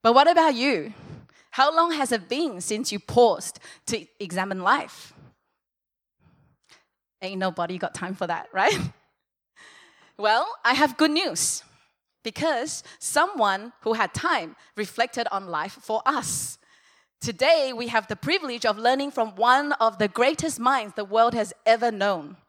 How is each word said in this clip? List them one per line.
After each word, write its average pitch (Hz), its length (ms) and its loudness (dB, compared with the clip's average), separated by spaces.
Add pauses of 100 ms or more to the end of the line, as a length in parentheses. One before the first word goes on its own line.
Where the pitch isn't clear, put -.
But 233 120 4
what 277 140 8
about 320 280 4
you? 226 380 -2 (580)
How 277 200 2
long 330 200 2
has 294 180 -2
it 208 180 -4
been 254 320 -4
since 214 300 -4
you 202 80 -6
paused - 640 2 (260)
to 220 180 -6 (140)
examine 190 440 -6
life? - 520 0 (2000)
Ain't 190 160 -8
nobody 180 400 -4
got 175 160 -6
time 185 220 -8
for 185 100 -4
that, 165 240 -8
<laughs> - 20 -20
right? 202 400 0 (1200)
Well, 220 300 2 (200)
I 240 80 4
have 269 240 2
good 302 140 4
news, - 520 -2 (580)
because 277 600 -4 (140)
someone 240 840 0
who 220 140 0
had 220 180 0
time 240 420 -2 (220)
reflected 233 560 -4
on 196 160 -6
life 170 320 -6
for 220 240 -4
us. - 540 -4 (640)
Today, 262 500 2
we 240 160 -6
have 226 200 0
the 214 80 -6
privilege 277 500 -4
of 208 100 2
learning 269 360 0
from 220 240 -2
one 254 440 2
of 220 160 2
the 208 120 0
greatest 277 520 -2
minds 240 340 0
the 208 120 -6
world 226 260 0
has 214 220 -4 (100)
ever 226 260 2
known. 190 460 -4 (120)